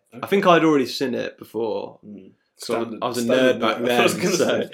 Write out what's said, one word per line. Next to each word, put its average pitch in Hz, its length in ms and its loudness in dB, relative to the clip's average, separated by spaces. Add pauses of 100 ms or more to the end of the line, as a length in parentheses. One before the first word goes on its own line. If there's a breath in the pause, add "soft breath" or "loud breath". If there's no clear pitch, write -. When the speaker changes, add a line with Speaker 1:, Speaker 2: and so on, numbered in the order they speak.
(140)
Speaker 1:
I 120 40 -18
Speaker 2:
Okay. 123 100 -10
Speaker 1:
think 196 200 2
I'd 165 160 6
already 147 220 4
seen 123 280 -6
it 113 240 -6
before. 110 680 -8
Speaker 2:
Mm. 98 260 -20 (240)
Speaker 1:
So - 200 -6
Speaker 2:
Standard, 113 280 -6
Speaker 1:
I 120 60 -2
was 117 80 -6
a 120 60 -2
Speaker 2:
standard 127 340 4
Speaker 1:
nerd - 20 -10
back 117 200 0
Speaker 2:
nerd. 120 120 -2
<laughs> 120 80 2
I 117 40 4
was - 120 2
Speaker 1:
then, - 80 -6
Speaker 2:
gonna 180 140 0
Speaker 1:
so 120 360 0